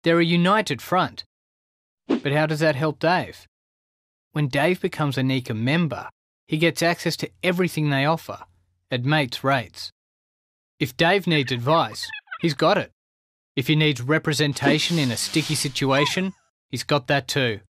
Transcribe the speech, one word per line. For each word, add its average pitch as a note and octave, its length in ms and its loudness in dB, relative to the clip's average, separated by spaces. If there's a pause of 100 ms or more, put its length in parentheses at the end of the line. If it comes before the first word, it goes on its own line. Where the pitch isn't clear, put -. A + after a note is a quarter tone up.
They're E3+ 180 4
a E3+ 40 4
united F3 560 2
front. - 440 -2 (840)
But - 240 0
how D3+ 140 2
does D3+ 140 -4
that D#3 160 4
help D3+ 220 -2
Dave? D#3+ 480 -2 (880)
When D3 160 0
Dave D#3 320 0
becomes D3+ 380 -2
a C3 40 0
nica C3 320 -2
member, C3 540 0 (380)
he D#3+ 120 -2
gets E3 240 2
access E3 360 0
to - 120 -6 (120)
everything F3 480 0
they C#3 140 2
offer D#3 360 -2 (500)
at B2 140 -4
mates' C#3+ 400 0
rates. C3 460 -2 (880)
If C3 180 -4
Dave F3+ 300 2
needs D3 260 2
advice, B2 560 0 (320)
he's E3+ 140 0
got F#3+ 240 2
it. C3 120 -4 (680)
If C3+ 100 -2
he D#3 100 2
needs D3+ 240 2
representation D3 1000 0
in C3+ 120 0
a A2 60 -2
sticky - 380 -2
situation, C#3+ 800 0 (360)
he's - 160 -8
got D3 240 0
that C#3 180 0
too. A#2 340 -2 (120)